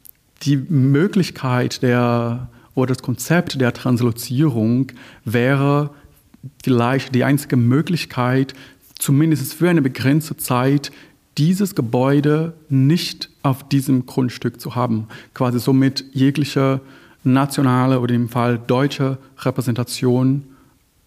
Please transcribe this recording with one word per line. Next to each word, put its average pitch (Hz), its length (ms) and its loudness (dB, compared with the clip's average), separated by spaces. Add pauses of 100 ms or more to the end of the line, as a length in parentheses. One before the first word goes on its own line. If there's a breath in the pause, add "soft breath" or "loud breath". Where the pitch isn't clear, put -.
(440)
die 143 140 2
Möglichkeit 135 1300 0
der, 120 680 0 (260 soft breath)
oder 127 180 0
das - 100 -6
Konzept 156 560 -2
der 120 140 2
Translozierung 123 1160 0 (340 loud breath)
wäre 139 640 2 (720 loud breath)
vielleicht 127 520 0
die 123 80 2
einzige 139 340 0
Möglichkeit, 131 960 0 (440 loud breath)
zumindest 143 560 0
für 175 160 0
eine 165 120 4
begrenzte 135 560 -2
Zeit 135 540 0 (460 loud breath)
dieses 185 380 0
Gebäude 143 800 0 (160)
nicht 143 600 0 (140)
auf 135 240 -2
diesem 135 380 0
Grundstück - 540 -6
zu - 160 -12
haben. 117 320 -2 (260 loud breath)
Quasi 123 260 0
somit 135 540 2
jegliche 135 680 0 (420 loud breath)
nationale 131 760 2
oder 120 160 0
im 117 140 0
Fall 120 360 0
deutsche 135 520 -2 (220 loud breath)
Repräsentation 127 1040 0 (640 loud breath)